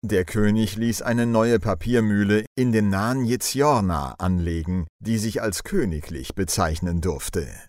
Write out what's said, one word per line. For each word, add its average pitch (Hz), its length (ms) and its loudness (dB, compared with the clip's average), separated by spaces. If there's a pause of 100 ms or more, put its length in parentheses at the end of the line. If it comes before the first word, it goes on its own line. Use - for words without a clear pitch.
Der 98 220 0
König 104 520 2
ließ 113 260 -2
eine 120 240 0
neue 113 320 4
Papiermühle 107 840 2 (100)
in 127 160 2
dem 107 180 4
nahen 113 360 0
Jeziorna 113 920 0
anlegen, 87 680 -2 (120)
die 113 200 -2
sich 107 240 -2
als 110 200 -4
königlich 80 720 -4
bezeichnen 85 680 -2
durfte. 80 460 -4 (220)